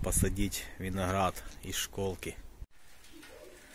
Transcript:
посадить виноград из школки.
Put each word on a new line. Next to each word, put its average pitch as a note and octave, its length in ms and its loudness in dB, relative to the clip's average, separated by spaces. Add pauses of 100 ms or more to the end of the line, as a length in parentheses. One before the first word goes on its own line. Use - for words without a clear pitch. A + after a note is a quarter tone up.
посадить F#2+ 600 4 (140)
виноград F#2 600 4 (220)
из F#2 120 -2
школки. F#2 600 0 (1400)